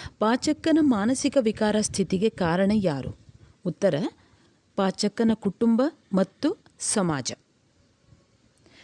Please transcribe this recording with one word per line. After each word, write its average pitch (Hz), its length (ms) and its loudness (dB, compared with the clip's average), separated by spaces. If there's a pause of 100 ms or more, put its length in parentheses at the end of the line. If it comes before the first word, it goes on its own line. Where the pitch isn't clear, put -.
(180)
ಪಾಚಕ್ಕನ 302 600 2
ಮಾನಸಿಕ 254 600 2
ವಿಕಾರ 214 400 0
ಸ್ಥಿತಿಗೆ 202 480 -2
ಕಾರಣ 190 460 0
ಯಾರು? 170 440 -2 (480)
ಉತ್ತರ, 175 280 0 (840)
ಪಾಚಕ್ಕನ 208 580 0
ಕುಟುಂಬ 226 480 0 (300)
ಮತ್ತು 190 440 -2 (220)
ಸಮಾಜ. 160 540 -2 (1500)